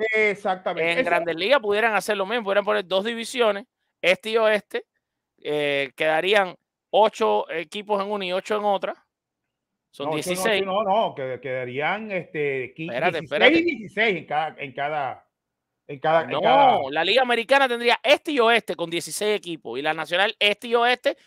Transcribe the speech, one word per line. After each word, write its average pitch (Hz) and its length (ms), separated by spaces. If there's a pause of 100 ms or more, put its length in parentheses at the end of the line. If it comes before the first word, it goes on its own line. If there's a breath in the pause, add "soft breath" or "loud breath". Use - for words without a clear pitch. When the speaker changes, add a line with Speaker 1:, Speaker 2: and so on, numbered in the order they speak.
(120)
Speaker 1:
Exactamente. 190 800
Speaker 2:
En 170 60
Speaker 1:
Eso 262 100
Speaker 2:
Grandes 170 280
Ligas 226 240
pudieran 214 340
hacer 202 220
lo 190 100
mismo, 226 160
pudieran 196 220
poner 208 200
dos 190 200
divisiones, 226 600 (380)
este 185 280
y 220 60
oeste, 220 480 (600)
eh, 143 500
quedarían 170 640 (340)
ocho 214 600
equipos 196 520
en 202 80
una 202 140
y 180 80
ocho 190 240
en 208 80
otra. 196 300 (1000)
Son 143 140
Speaker 1:
No, 156 80
ocho 151 160
en 180 80
ocho, 185 40
Speaker 2:
dieciséis. 196 240
Speaker 1:
no, 196 160
no, 196 320
que-, 131 260
quedarían, 143 680
este, 143 640
qui-, 160 140
Speaker 2:
Espérate, 160 320
Speaker 1:
dieciséis - 20
y - 20
Speaker 2:
espérate. 262 380
Speaker 1:
dieciséis 220 540
en 156 100
cada, 151 320
en 139 140
cada 139 540 (640)
en 143 120
cada, 160 220
en 127 80
Speaker 2:
No, 143 100
Speaker 1:
cada 247 400 (100)
Speaker 2:
la 156 140
Liga 226 180
Americana 247 460
tendría 240 340
este 302 300
y 277 80
oeste 226 340
con 165 160
dieciséis 170 460
equipos, 151 420
y 139 40
la 156 120
Nacional 170 440
este 208 280
y 233 80
oeste 240 420 (100)